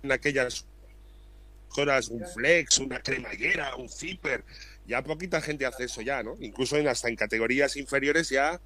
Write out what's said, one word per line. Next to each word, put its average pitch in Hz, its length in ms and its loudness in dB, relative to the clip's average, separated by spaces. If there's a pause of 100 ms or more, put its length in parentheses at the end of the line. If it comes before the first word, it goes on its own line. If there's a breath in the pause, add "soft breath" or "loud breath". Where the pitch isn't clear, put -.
en 139 100 -2
aquellas 131 540 0 (1120)
horas 143 320 2
un 117 160 -6
flex, 143 540 4
una 127 220 -4
cremallera, 135 760 -2
un - 120 -8
zipper. 160 560 -4 (440 loud breath)
Ya 123 160 0
poquita 156 380 -2
gente 143 240 -2
hace 127 180 -4
eso 120 180 -6
ya, 127 220 -2
¿no? 123 160 -8
Incluso 127 380 -2
en, 147 100 4
hasta 123 220 0
en 113 80 -4
categorías 113 580 2
inferiores 143 540 2
ya 143 360 2